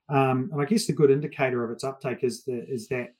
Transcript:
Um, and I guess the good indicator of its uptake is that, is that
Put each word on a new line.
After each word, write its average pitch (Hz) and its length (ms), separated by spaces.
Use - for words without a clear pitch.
Um, 135 440
and 143 80
I 143 40
guess 220 200
the 160 80
good 135 180
indicator 135 540
of 113 60
its 113 120
uptake 135 400
is 120 220
that, 120 240
is 120 180
that - 320